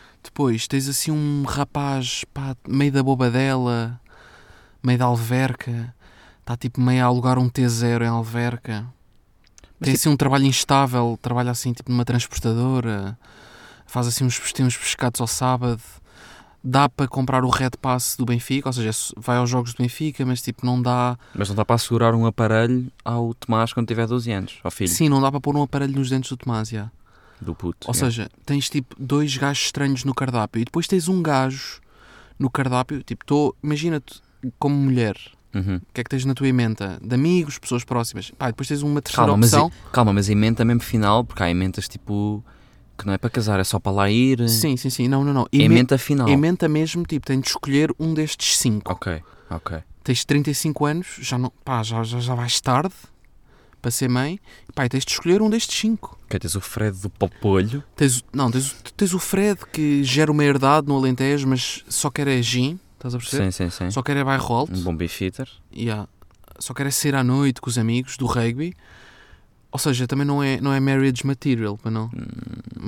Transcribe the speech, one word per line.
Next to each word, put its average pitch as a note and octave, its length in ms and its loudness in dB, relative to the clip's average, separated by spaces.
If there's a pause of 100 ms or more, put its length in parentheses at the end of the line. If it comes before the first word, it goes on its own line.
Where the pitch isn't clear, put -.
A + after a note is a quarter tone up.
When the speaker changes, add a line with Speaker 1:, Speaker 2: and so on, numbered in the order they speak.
(240)
Speaker 1:
Depois A#2+ 440 -2
tens C3+ 220 -2
assim C#3 220 -2
um D3 360 0
rapaz, C#3 880 -4
pá, C3+ 220 -8 (120)
meio C#3+ 240 2
da C3+ 120 2
bobadela, B2 960 0 (840)
meio B2 160 4
da B2+ 60 2
alverca, A#2+ 880 -2 (500)
tá A#2+ 140 -6
tipo B2 240 -4
meio B2+ 220 4
a - 40 4
alugar B2 320 2
um B2+ 80 2
T B2 220 2
zero A#2 340 2
em A#2 40 0
alverca. A#2 800 -4 (920)
Speaker 2:
Mas - 80 -2
Speaker 1:
Tem C3 60 4
Speaker 2:
tipo - 20 4
Speaker 1:
assim D3+ 140 2
um C#3+ 80 4
trabalho C#3 280 4
instável, B2+ 760 2
trabalha B2 300 -2
assim B2 220 -4
tipo - 180 -8
numa B2 120 2
transportadora, A#2 1160 -2 (680)
faz B2 220 -2
assim A#2+ 180 0
uns, B2 140 0 (120)
tem C3+ 140 0
uns B2 100 0
pescados - 460 -4
ao A#2 60 -2
sábado, B2 540 -2 (800)
dá C#3 260 2
para C3+ 180 -2
comprar B2+ 380 0
o B2 40 2
Red B2+ 300 2
Pass B2+ 380 -2
do B2+ 80 -2
Benfica, B2 440 -2
ou C3 40 -4
seja, A2+ 160 -2 (280)
vai A#2+ 200 0
aos B2 120 2
jogos A#2+ 260 -2
do A#2+ 80 -2
Benfica, C#3 420 -2
mas B2 160 -2
tipo - 240 -8
não B2 160 2
dá B2 380 0 (160)
Speaker 2:
Mas G2 140 -2
não G2 60 -4
dá G#2+ 80 2
para A#2+ 120 4
assegurar A#2 400 2
um A2+ 100 2
aparelho A#2 640 2 (120)
ao A#2 320 -2
Tomás A2+ 380 0
quando A#2 140 -2
tiver A2+ 200 0
doze A#2 240 -2
anos, F#2+ 320 -6
ao F#2 80 -4
filho. F#2 180 -2
Speaker 1:
Sim, D3+ 180 2
não C#3 140 6
dá C3+ 80 4
para C#3 120 -2
pôr C#3+ 140 0
um D3 60 2
aparelho C#3 320 -2
nos C3+ 160 -2
dentes B2+ 220 -2
do C3 60 -6
Tomás, A2 320 -4
já. A2 200 -8 (520)
Speaker 2:
Do E2+ 120 -8
puto, - 360 -8
Speaker 1:
Ou B2 40 -4
Speaker 2:
já. B2+ 120 0
Speaker 1:
seja, A2+ 240 -2 (160)
tens C#3+ 240 -2
tipo - 280 -6
dois C#3+ 380 -2
gajos C#3 300 -2
estranhos C#3 400 -2
no C3+ 100 0
cardápio A#2+ 460 -2
e A#2+ 40 0
depois E3 220 -4
tens F3+ 220 0
um F#3 120 2
gajo C3+ 600 -2 (580)
no C3+ 100 0
cardápio, B2+ 540 -2
tipo, - 220 -12
tô, C#3+ 360 2
imagina-te D3+ 600 -4 (360)
como C#3+ 160 0
mulher, B2+ 440 2 (360)
Speaker 2:
Uhum. F#2+ 240 -2
Speaker 1:
o - 160 -12
que B2 80 -6
é - 20 -6
que - 60 -10
tens C3 160 -2
na C3+ 80 2
tua C3+ 160 0
emenda? A2 520 0
De A#2+ 140 -4
amigos, D#3 420 2
pessoas B2 280 -4
próximas. A#2+ 460 -4
Pá, - 160 -6
depois B2 200 -6
tens D3 140 -4
uma D3 200 0
terceira - 260 2
Speaker 2:
Calma, G2+ 100 4
mas A2+ 160 8
Speaker 1:
opção. D3+ 160 6
Speaker 2:
e, - 220 -14
calma, A2+ 220 4
mas G2 140 2
a G#2 60 0
emenda A2 320 4
mesmo A#2 160 4
final, G#2+ 420 2
porque - 200 -8
há F2 60 2
ementas F#2 380 0
tipo G#2 560 -4 (540)
que - 80 -14
não G2 80 0
é F#2+ 40 0
para A#2 120 -2
casar, G#2 300 0
é F#2+ 40 2
só F#2 160 -2
para G2+ 140 -2
lá G2+ 160 2
ir. A#2+ 400 4
Speaker 1:
Sim, B2+ 280 2
sim, C3+ 120 -4
sim, B2 180 0
não, C3+ 160 2
não, C#3+ 100 2
não. B2+ 180 2
Speaker 2:
É - 60 2
Speaker 1:
Eme-, A2 80 8 (100)
Speaker 2:
emenda B2+ 220 6
final. C3+ 300 0
Speaker 1:
emenda D#3+ 400 4
mesmo, D#3+ 380 0
tipo, D3 200 -4
tem C3 140 0
de C3 80 -4
escolher C#3+ 500 0
um D#3+ 160 0
destes - 440 0
cinco. G#2+ 340 0
Speaker 2:
Ok, F2 300 -6 (280)
ok. E2 280 -6 (260)
Speaker 1:
Tens B2 220 -2
trinta D3 260 0
e C#3 40 -4
cinco D3+ 300 -2
anos, D#3 360 -4
já B2+ 160 -4
não, B2 140 -2 (120)
pá, B2 200 -2
já, A2+ 200 -2
já, A#2 160 -4
já B2 160 -4
vais A#2+ 260 -2
tarde C#3 320 0 (880)
para A#2+ 100 -2
ser B2+ 180 -2
mãe, C3+ 300 0 (280)
e - 60 -20
pá, C3+ 120 -2
e A#2+ 40 0
tens C3 160 -2
de - 80 -8
escolher F#3 280 2
um A3 80 4
destes A3+ 300 -2
cinco. - 460 -2
Speaker 2:
Ok, G#2 140 -4
tens E2+ 160 -4
o G2+ 60 -2
Fred G#2+ 380 -4
do G2 100 -8
Popolho. G2+ 720 0 (140)
Speaker 1:
Tens C3 240 2
o... - 40 -10 (100)
não, C3 180 0
tens C3 200 -2
o... - 40 -18 (220)
tens F#3 160 0
o F#3 60 -2
Fred G3 400 0 (120)
que D3 320 2
gera C#3 280 2
uma D3 120 4
herdade C#3+ 440 4
no C#3 100 2
Alentejo, C3+ 500 2
mas C3 400 -2
só - 220 -2
quer C#3 180 -2
é B2+ 140 2
gin, B2+ 380 0 (160)
estás B2 180 -8
a B2 60 -4
perceber? A#2+ 320 -2
Speaker 2:
Sim, - 0 -
sim, F2+ 180 -2
sim. F2+ 220 -6
Speaker 1:
Só B2+ 100 -2
quer C#3 160 -2
é C#3+ 60 0
bairro C3+ 320 0
alto. B2+ 180 0
Speaker 2:
Um F#2+ 80 -4
bom E2+ 140 -2
beefitter. F#2 520 -6 (240)
Speaker 1:
Yeah. A2 360 -6 (500)
Só - 160 -10
quer C#3 140 -2
é C#3 40 -2
sair C#3+ 220 0
à C3+ 100 2
noite C3 380 2
com - 80 -6
os A#2 80 -2
amigos A#2 400 -2
do C3 80 -4
rugby. A#2+ 480 -2 (1000)
Ou D3 60 -8
seja, B2+ 300 0
também C#3 180 0
não C#3+ 160 2
é, C3+ 180 0
não C#3 140 0
é C3+ 60 2
marriage C3+ 440 2
material, A#2 540 -2
pá, A2+ 140 -6
não. A2 140 -2
Speaker 2:
Hum. - 840 -12